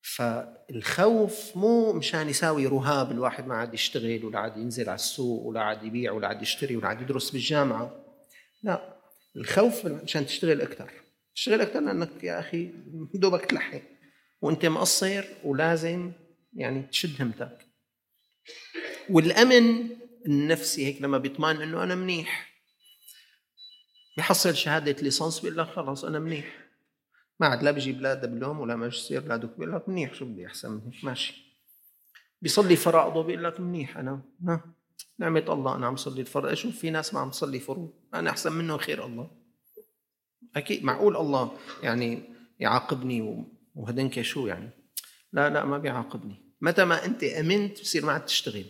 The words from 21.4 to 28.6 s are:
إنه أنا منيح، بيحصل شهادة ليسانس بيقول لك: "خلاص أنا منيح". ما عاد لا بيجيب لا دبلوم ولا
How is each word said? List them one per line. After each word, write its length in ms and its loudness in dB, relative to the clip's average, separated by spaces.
إنه 220 -4
أنا 120 0
منيح، 580 -4
بيحصل 380 4
شهادة 460 0
ليسانس 380 0
بيقول 180 -4
لك: 100 0
"خلاص 380 -6
أنا 140 -4
منيح". 440 -8
ما 80 6
عاد 160 2
لا 80 6
بيجيب 300 -2
لا 120 0
دبلوم 460 -4
ولا 160 -4